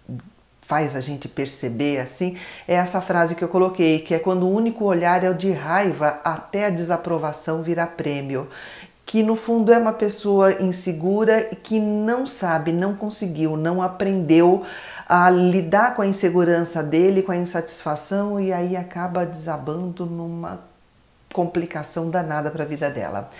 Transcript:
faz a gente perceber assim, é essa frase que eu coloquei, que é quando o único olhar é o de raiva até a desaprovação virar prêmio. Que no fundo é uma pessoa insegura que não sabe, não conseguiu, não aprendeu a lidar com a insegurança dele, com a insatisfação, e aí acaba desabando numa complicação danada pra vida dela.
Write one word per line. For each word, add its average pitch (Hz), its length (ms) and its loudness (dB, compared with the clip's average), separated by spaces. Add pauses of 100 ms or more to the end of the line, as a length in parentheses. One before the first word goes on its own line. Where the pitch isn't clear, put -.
(720)
faz 147 240 0
a 131 40 -4
gente 139 280 -8
perceber 135 680 -2
assim, 180 360 -4 (320)
é - 100 0
essa 180 220 0
frase 175 360 0
que 175 100 -4
eu 170 40 -2
coloquei, 180 500 4
que 160 160 -2
é 165 40 2
quando 180 260 2
o 185 60 4
único 226 360 0
olhar 175 360 4
é 185 60 2
o 185 60 2
de 185 180 0
raiva 151 720 0
até 170 400 -4
a 208 60 2
desaprovação 165 920 -2
virar 170 260 -2
prêmio. 139 600 -4 (560)
Que 220 180 2
no 220 140 2
fundo 226 340 2
é 233 60 8
uma 220 160 2
pessoa 202 680 2
insegura 190 800 2 (200)
que 220 160 -2
não 214 480 0
sabe, 160 460 -2
não 185 220 0
conseguiu, 175 600 -4
não 165 280 0
aprendeu 180 800 4 (440)
a 180 220 6
lidar 185 640 4
com 226 60 -2
a 202 60 2
insegurança 170 760 2
dele, 175 380 4
com 190 120 -2
a 175 40 -2
insatisfação, 180 1040 -4
e 190 100 0
aí 180 240 -2
acaba 180 520 -4
desabando 165 800 -6
numa 170 520 -8 (760)
complicação 170 800 -4
danada 151 400 -2
pra 151 140 -6
vida 147 260 -4
dela. 107 500 -8